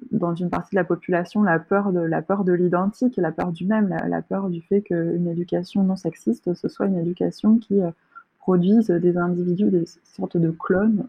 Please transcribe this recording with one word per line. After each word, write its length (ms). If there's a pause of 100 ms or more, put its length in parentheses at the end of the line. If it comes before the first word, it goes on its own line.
(120)
dans 220
une 140
partie 260
de 60
la 40
population, 580
la 160
peur 340
de, 80
la 220
peur 200
de 120
l'identique, 640
la 120
peur 220
du 140
même, 220
la, 200
la 140
peur 260
du 140
fait 180
qu'une 480
éducation 540
non 120
sexiste, 600
ce 120
soit 200
une 100
éducation 640
qui, 240
euh, 80 (480)
produise 500
des 300
individus, 520
des 140 (320)
sortes 220
de 120
clones. 580